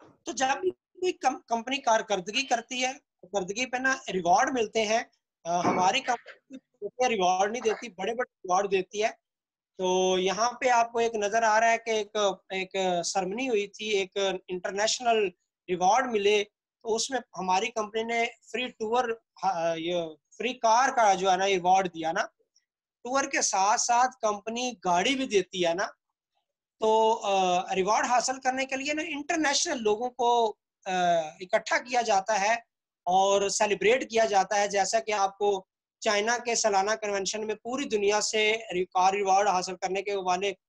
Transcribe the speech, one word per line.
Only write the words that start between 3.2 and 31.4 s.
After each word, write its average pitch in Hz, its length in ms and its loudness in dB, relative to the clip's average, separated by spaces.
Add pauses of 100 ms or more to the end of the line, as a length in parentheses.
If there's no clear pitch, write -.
पे 247 120 -4
ना 262 300 -2
reward 190 460 2
मिलते 226 300 0
हैं। 220 260 0 (360)
अ, 165 40 -6
हमारी 180 500 2
कंपनी - 580 -8 (440)
reward 196 500 2
नहीं 240 100 -8
देती, 220 260 -2
बड़े-बड़े 226 480 -6
reward 190 340 0
देती 190 300 -2
है। 226 100 0 (680)
तो 185 400 2
यहाँ 190 320 0 (100)
पे 269 80 0
आपको 233 320 2
एक 233 160 0
नजर 208 280 0
आ 220 140 4
रहा 226 120 4
है 226 80 2
कि 226 120 -8
एक, 208 520 -2 (100)
एक 190 180 -4 (340)
ceremony 196 420 -4
हुई 208 200 0
थी, 214 240 -10
एक 196 580 -2
international 202 840 -2 (380)
reward 202 400 2
मिले, 208 340 2
तो - 440 -20
उसमें 226 320 -2 (160)
हमारी 185 300 0
company 220 380 -4
ने 233 220 0
फ्री 240 420 -8
tour, 226 540 -2 (220)
हाँ, 170 320 -2
ये 165 380 -4 (220)
free 233 160 -4
car 247 380 2
का 226 240 4
जो 190 160 0
है 180 60 4
ना 190 80 0
रिवॉर्ड 190 420 2
दिया 160 260 -6
ना। 196 100 -2 (840)
Tour 269 220 -2
के 269 160 -2
साथ-साथ 233 640 2
company 226 760 -4
गाड़ी 185 300 2
भी 262 120 -4
देती 190 360 0
है 170 120 2
ना। 202 120 -2 (920)
तो, 220 320 4
अ, 190 600 0
reward 208 340 0
हासिल 247 320 0
करने 262 280 -2
के 262 100 -6
लिए 277 180 -4
ना 311 80 -4
international 294 760 -2
लोगों 220 320 0
को, 240 380 2 (380)
अ, 190 60 -6 (500)